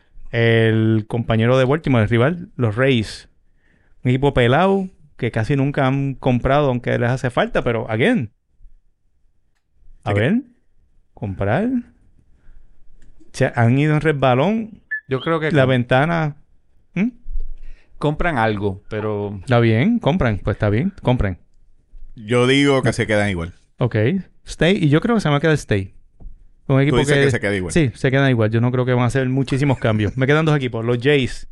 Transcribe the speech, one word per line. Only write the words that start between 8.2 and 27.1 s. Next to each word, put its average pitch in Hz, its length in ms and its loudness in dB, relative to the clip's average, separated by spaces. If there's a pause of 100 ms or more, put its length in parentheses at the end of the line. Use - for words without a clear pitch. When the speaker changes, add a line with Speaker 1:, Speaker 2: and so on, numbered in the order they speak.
Speaker 1:
A 113 60 -8
Speaker 2:
¿De 101 60 0
qué? 101 60 2
Speaker 1:
ver. 190 200 0 (720)
Comprar. 107 560 -2 (1600)
Se - 220 -2
han 120 240 4
ido 151 180 2
en 151 60 2
resbalón. 151 800 0 (280)
Speaker 3:
Yo 131 100 -4
creo 165 220 -2
que 156 100 -2
Speaker 1:
La 143 120 4
Speaker 3:
com- 131 80 2
Speaker 1:
ventana. 147 680 0 (560)
¿Mm? 202 160 0 (880)
Speaker 3:
compran 151 400 -2
algo, 104 520 -2
pero 104 520 -6
Speaker 1:
Está 120 180 2
bien, 117 400 2
compran. 135 440 0
Pues 104 120 -2
está 107 140 0
bien, 123 320 -2
compran. 117 380 0 (760)
Speaker 2:
Yo 120 320 0
digo 139 340 4
que 123 120 0
se 110 140 -4
quedan 104 220 0
igual. 85 240 -6 (240)
Speaker 1:
Ok. 120 180 -2 (500)
Stay. 175 380 0
Y 151 60 4
yo 151 120 4
creo 240 140 0
que 208 60 0
se - 80 -2
van 143 80 2
a 143 40 0
quedar 160 140 2
stay. 98 380 -4 (720)
Un 135 140 2
equipo 139 140 2
Speaker 2:
¿Tú 120 60 4
dices 143 160 2